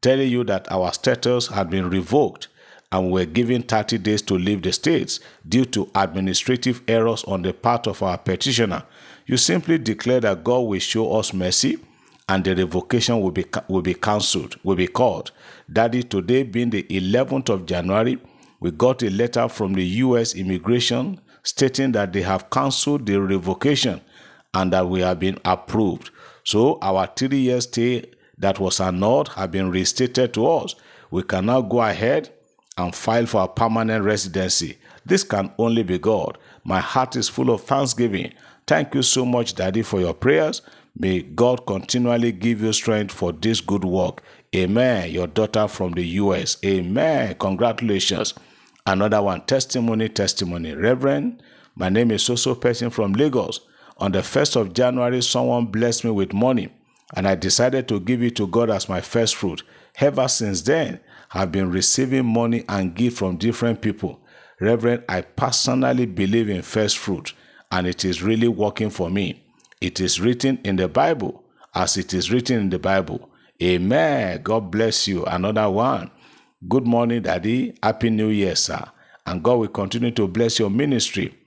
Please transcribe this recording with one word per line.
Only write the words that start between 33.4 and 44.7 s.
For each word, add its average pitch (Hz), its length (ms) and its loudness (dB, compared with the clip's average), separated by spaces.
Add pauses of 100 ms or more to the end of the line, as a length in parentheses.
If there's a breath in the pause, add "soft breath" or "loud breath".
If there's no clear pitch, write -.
a 92 40 0
permanent 110 560 0
residency. 95 760 0 (280 loud breath)
This 190 180 2
can 98 340 -2
only 117 260 2
be 90 160 0
God. 95 380 0 (260 loud breath)
My 92 160 2
heart 127 360 -2
is 117 140 0
full 127 220 0
of 104 120 0
thanksgiving. 120 720 0 (320 loud breath)
Thank 151 300 0
you 135 80 2
so 127 220 2
much, 123 300 0
Daddy, 95 280 0
for 101 160 -2
your 85 140 0
prayers. 156 480 0 (360 loud breath)
May 92 240 0
God 123 440 0
continually 120 640 0
give 104 300 -2
you 110 120 0
strength 107 400 0
for 87 180 -2
this 101 300 0
good 98 220 -2
work. 92 400 -2 (320 loud breath)
Amen. 98 560 2